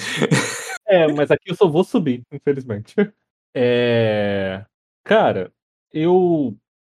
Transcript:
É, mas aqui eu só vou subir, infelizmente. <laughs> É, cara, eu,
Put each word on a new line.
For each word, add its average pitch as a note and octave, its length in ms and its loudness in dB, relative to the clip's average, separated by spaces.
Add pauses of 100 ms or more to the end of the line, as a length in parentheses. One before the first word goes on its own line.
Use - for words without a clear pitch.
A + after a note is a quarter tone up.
(840)
É, F3 280 4
mas D3 180 -2
aqui D#3+ 200 0
eu E3+ 40 -4
só F#3+ 140 4
vou D#3 160 2
subir, C#3+ 360 -2 (100)
infelizmente. B2+ 640 -6
<laughs> G#3 200 0 (400)
É, G#2+ 1080 0 (400)
cara, C3 480 0 (400)
eu, E3 640 2 (340)